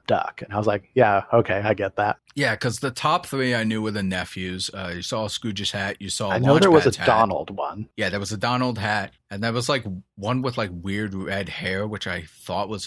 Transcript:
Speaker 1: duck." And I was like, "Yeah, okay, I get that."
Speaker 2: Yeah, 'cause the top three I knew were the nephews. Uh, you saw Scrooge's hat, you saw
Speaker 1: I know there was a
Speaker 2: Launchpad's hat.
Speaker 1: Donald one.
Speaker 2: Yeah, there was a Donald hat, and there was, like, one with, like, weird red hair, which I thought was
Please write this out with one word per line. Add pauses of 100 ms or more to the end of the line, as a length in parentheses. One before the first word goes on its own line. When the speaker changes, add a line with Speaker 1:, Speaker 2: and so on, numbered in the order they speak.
Speaker 1:
duck."
And
I
was
like,
"Yeah, (100)
okay,
I
get
that." (160)
Speaker 2:
Yeah,
'cause
the
top
three
I
knew
were
the
nephews.
Uh,
you
saw
Scrooge's
hat,
you
saw
Speaker 1:
I
know
there
was
a
Speaker 2:
Launchpad's
hat.
Speaker 1:
Donald
one.
Speaker 2:
Yeah,
there
was
a
Donald
hat, (180)
and
there
was,
like, (320)
one
with,
like,
weird
red
hair,
which
I
thought
was